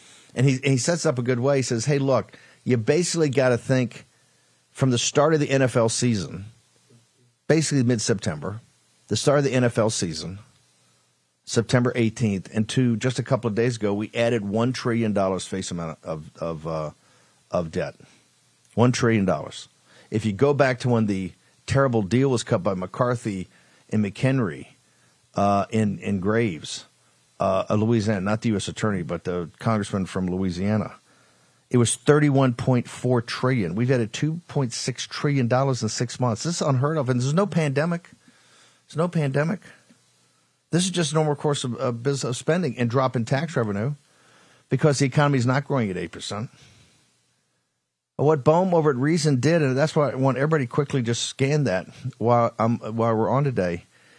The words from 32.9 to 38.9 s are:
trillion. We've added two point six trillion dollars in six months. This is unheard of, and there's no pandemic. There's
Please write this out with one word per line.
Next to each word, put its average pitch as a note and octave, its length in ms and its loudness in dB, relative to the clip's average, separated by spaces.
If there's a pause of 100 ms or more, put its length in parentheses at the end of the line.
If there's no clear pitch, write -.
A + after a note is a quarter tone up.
trillion. A2+ 540 -2
We've B2 160 0
added A#2+ 220 0
two D#3+ 340 -4
point C3+ 260 -4
six - 340 -8
trillion C#3 420 0
dollars B2+ 340 0
in A2 60 -2
six - 320 -6
months. A#2+ 240 -2
This E3 120 -4
is - 60 -6
unheard D3 360 0
of, B2+ 100 -2
and B2+ 120 0
there's C3+ 140 -2
no G3+ 120 2
pandemic. E3 640 -2 (760)
There's - 100 -14